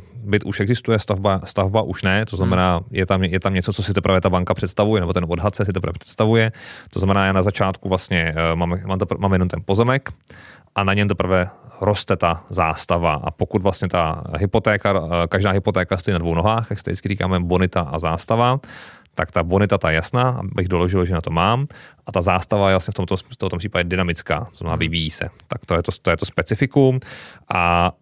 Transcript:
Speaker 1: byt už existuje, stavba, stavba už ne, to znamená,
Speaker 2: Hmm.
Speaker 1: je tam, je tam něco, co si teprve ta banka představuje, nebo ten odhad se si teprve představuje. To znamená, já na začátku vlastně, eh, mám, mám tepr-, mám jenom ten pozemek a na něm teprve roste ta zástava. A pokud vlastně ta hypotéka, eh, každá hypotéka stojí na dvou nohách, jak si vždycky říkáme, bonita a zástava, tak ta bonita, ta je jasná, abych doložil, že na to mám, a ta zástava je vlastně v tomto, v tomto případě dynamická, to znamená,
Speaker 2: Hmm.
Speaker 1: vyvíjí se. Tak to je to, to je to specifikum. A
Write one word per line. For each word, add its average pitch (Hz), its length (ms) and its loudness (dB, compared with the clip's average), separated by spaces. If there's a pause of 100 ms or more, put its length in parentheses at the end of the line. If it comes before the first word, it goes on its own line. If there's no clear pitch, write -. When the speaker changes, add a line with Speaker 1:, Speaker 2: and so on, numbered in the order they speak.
(160)
Speaker 1:
byt 104 280 0
už - 160 -4
existuje, 113 400 2
stavba, 98 440 0
stavba 98 380 0
už - 220 -4
ne, 101 220 2
to 90 120 -8
znamená, 92 400 2
Speaker 2:
Hmm. - 140 -6
Speaker 1:
je 95 140 0
tam, 95 180 2
je 92 160 0
tam 98 140 -2
něco, 95 200 -2
co - 100 -4
si 95 100 -2
teprve 95 280 4
ta 95 80 4
banka 90 240 0
představuje, 104 480 0
nebo 85 120 -2
ten 87 160 -2
odhad 87 260 -2
se 101 100 -2
si 98 80 -2
teprve 90 260 -4
představuje. 110 520 2 (420)
To - 60 -6
znamená, 98 260 2
já 95 80 2
na 95 100 4
začátku 95 460 -2
vlastně, 87 460 0
eh, 82 200 0
mám, 87 300 -2
mám 95 140 -2
tepr-, 92 200 -2
mám 98 140 2
jenom 90 160 2
ten 85 160 -6
pozemek 120 440 0 (640)
a 101 80 0
na 95 100 2
něm 101 140 2
teprve 92 420 0 (320)
roste 101 360 0
ta 85 320 0
zástava. 85 640 0
A 71 180 -4
pokud - 320 -2
vlastně 95 240 0
ta 80 360 -2 (140)
hypotéka, 101 640 2 (200)
eh, 85 40 -2
každá 98 240 2
hypotéka 95 460 0
stojí 98 160 -2
na 90 60 0
dvou 85 160 0
nohách, 110 340 0
jak 104 100 -6
si - 100 -14
vždycky 98 200 -4
říkáme, 92 300 0
bonita 90 420 2
a 80 180 -4
zástava, 113 600 0 (560)
tak - 160 -4
ta 85 120 0
bonita, 98 340 2
ta 82 120 0
je 80 60 2
jasná, 123 340 0 (240)
abych 92 140 -2
doložil, 90 380 2
že 90 80 -2
na 82 80 -2
to 82 100 -6
mám, 104 340 2 (400)
a - 60 -16
ta 92 100 0
zástava 98 480 2
je 95 40 6
vlastně 95 180 0
v - 40 -6
tomto, 92 220 -4
v - 200 -12
tomto 92 200 -4
případě 90 320 -2
dynamická, 87 500 -2 (120)
to - 60 -20
znamená, 82 160 -6
Speaker 2:
Hmm. 80 60 -2
Speaker 1:
vyvíjí 80 320 -2
se. - 180 -6 (180)
Tak - 180 -8
to - 100 -2
je 85 80 0
to, - 80 -4 (100)
to - 80 0
je 85 80 2
to - 80 -4
specifikum. 131 760 0 (540)
A 87 380 2 (100)